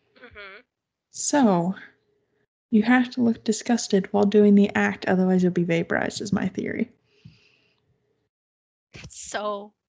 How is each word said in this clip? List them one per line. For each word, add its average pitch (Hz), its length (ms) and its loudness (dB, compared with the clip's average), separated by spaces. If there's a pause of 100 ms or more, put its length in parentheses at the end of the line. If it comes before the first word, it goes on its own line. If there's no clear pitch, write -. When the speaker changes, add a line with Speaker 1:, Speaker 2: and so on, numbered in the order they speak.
(160)
Speaker 1:
Mm-hmm. 208 440 -20 (500)
Speaker 2:
So 190 640 0 (960)
you 214 120 4
have 247 280 2
to 254 120 -4
look 233 220 0
disgusted 214 680 -2
while 202 120 2
doing 208 300 6
the 202 200 6
act, 208 320 -2
otherwise 185 360 2
you'll 180 100 2
be 175 120 0
vaporized, - 560 -4
is 202 120 -8
my 190 160 -2
theory. - 420 -6 (2000)
Speaker 1:
That's - 260 -20
so, 208 520 -10 (160)